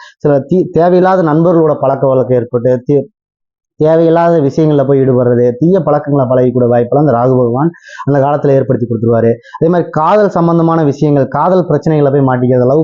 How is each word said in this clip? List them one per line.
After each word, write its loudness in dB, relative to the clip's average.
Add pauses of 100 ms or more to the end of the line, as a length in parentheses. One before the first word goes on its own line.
(180)
சில 0
தீ-, -2
தேவையில்லாத 2
நண்பர்களோட 2
பழக்க -2
வழக்கம் 0
ஏற்பட்டு, -2
தீ-, 0 (760)
தேவையில்லாத 2
விஷயங்கள்ல 0
போய் 2
ஈடுபடுறது, 2 (100)
தீய 0
பழக்கங்களை -2
பழகக்கூடிய 0
வாய்ப்பெல்லாம் 0
அந்த 0
ராகு 0
பகவான் -2 (320)
அந்த -2
காலத்துல 0
ஏற்படுத்தி 0
கொடுத்துருவாரு. 0 (220)
அதே -2
மாதிரி 0
காதல் 0
சம்பந்தமான 0
விஷயங்கள், 0
காதல் 0
பிரச்சனைகளை 0
போய் 0
மாட்டிக்கிறது, 0
லவ் 0